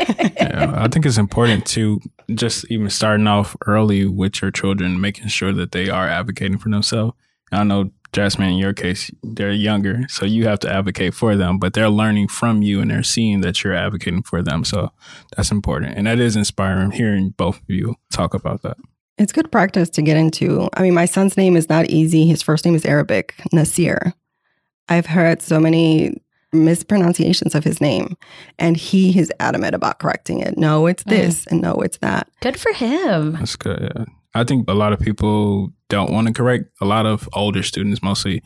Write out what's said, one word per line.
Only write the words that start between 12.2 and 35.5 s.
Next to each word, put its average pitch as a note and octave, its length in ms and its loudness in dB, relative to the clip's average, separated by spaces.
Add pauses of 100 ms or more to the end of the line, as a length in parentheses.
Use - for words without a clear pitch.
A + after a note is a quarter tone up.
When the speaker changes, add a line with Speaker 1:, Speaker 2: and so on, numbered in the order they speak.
Speaker 1:
from A2+ 340 0
you G2+ 180 2
and G2+ 100 0
they're G#2+ 140 -2
seeing G#2 380 0
that F2+ 220 -2
you're F#2+ 120 -2
advocating F2+ 460 -4
for F2 220 -4
them. D2+ 200 -2
So E2+ 280 -4 (440)
that's - 160 -2
important. D#2+ 460 -4
And G2+ 80 0
that A#2 140 2
is A#2+ 160 2
inspiring, F#2+ 560 0
hearing G2+ 380 0
both F#2+ 280 -4
of - 120 -16
you G2 260 -4 (160)
talk - 240 -4
about - 260 -6
that. - 160 -10 (400)
Speaker 2:
It's G#3 160 2
good D#4+ 180 -2
practice F#3+ 400 2
to - 120 -2
get D#3 140 4
into. D#3+ 580 0
I F#3 80 0
mean, F3+ 100 4
my F3 120 4
son's F#3+ 320 2
name F#3 180 6
is D#3+ 140 2
not D#3+ 200 2
easy. D#3+ 380 4
His E3+ 160 4
first D#3 220 0
name E3+ 100 4
is D#3 100 0
Arabic, C#3 500 0 (160)
Nasir. D#3+ 600 2 (760)
I've E3+ 180 2
heard E3 340 2
so D#3 180 2
many D#3+ 560 4 (360)
mispronunciations E3+ 1040 2
of D3+ 80 0
his D#3+ 180 -2
name, D3 340 0 (440)
and E3 180 2
he F#3 400 2
is F3 220 2
adamant - 340 -2
about - 260 -2
correcting - 400 -4
it. - 180 -4
"No, D#3 280 4
it's F3+ 180 0
Speaker 3:
Mm. G#3 60 -6
Speaker 2:
this, F3 380 0
and E3+ 140 0
no, - 200 -2
it's - 160 -4
that." - 300 -4 (140)
Speaker 3:
Good C4+ 180 -4
for A4 140 -2
him. A3+ 600 0
Speaker 1:
That's D#3 220 -6
good, - 400 -6
yeah. A2+ 100 -6 (300)
I A#2+ 80 2
think A#2+ 240 0
a F#2 60 0
lot G#2 200 2
of G2 60 -2
people G#2 720 0 (180)